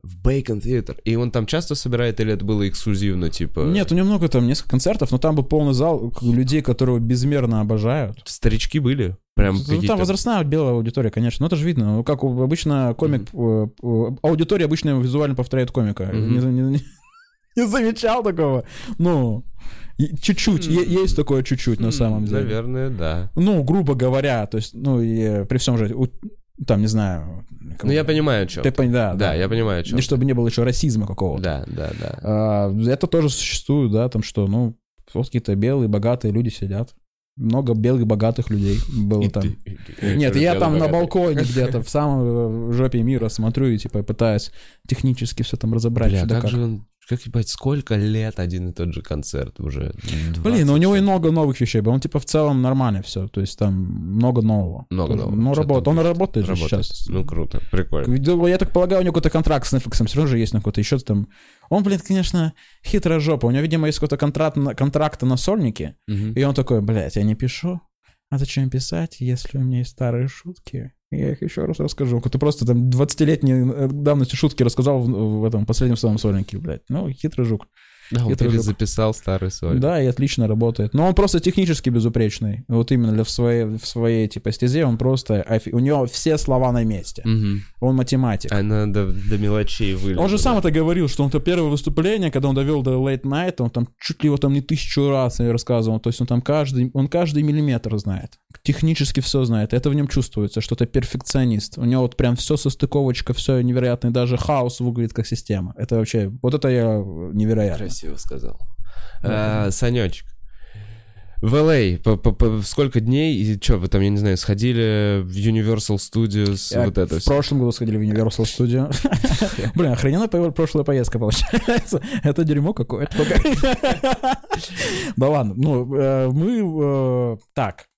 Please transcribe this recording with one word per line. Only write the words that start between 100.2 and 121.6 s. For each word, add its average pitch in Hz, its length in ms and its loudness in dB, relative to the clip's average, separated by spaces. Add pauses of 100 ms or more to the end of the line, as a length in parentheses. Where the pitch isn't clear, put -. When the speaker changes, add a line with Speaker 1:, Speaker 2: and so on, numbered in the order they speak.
Speaker 2:
что - 140 -4
это 123 100 0
перфекционист. 123 920 -2
У 123 60 -4
него 127 200 2
вот 123 120 -2
прям 120 220 2
все - 180 0
состыковочка, 135 760 -2
все 131 280 0
невероятно. 123 460 0
И 120 40 2
даже 123 260 0
хаос 127 420 0
выглядит 117 340 -2
как 113 140 -4
система. 98 500 -4
Это 117 200 -2
вообще... 104 340 -2 (100)
Вот 127 120 0
это 139 160 0
я, 123 140 2 (220)
э, 85 280 -8
невероятно. 107 520 0 (120)
Speaker 1:
Красиво 78 200 -4
сказал. - 420 -2 (640)
Speaker 2:
Да. 107 440 0
Speaker 1:
А, 95 40 0
Санечек, 120 540 0 (1160)
в 113 140 2
Л 151 140 6
А 104 340 4
по, 110 140 6
по, 113 140 4
по 110 300 2
сколько 127 380 2
дней? 135 360 2
И 107 240 0
че, 113 200 4
вы 90 80 -2
там, 98 140 2
я 98 80 4
не 101 80 2
знаю, 101 200 2
сходили 104 840 2
в 90 80 -8
Universal 107 640 0
Studios, 101 760 -2
Speaker 2:
Я 120 120 2
Speaker 1:
вот 95 140 0
это 85 160 0
Speaker 2:
в 82 40 2
Speaker 1:
все. - 120 2
Speaker 2:
прошлом 143 280 2
году 120 120 2
сходили 113 260 -2
в 107 40 0
Universal 107 440 0
Studios. 131 1300 0
<laughs> - 40 -8
Блин, 165 180 2
охрененная 156 340 0
по-, 175 240 0
прошлая 151 320 -2
поездка 131 360 0
получается. - 840 0 (120)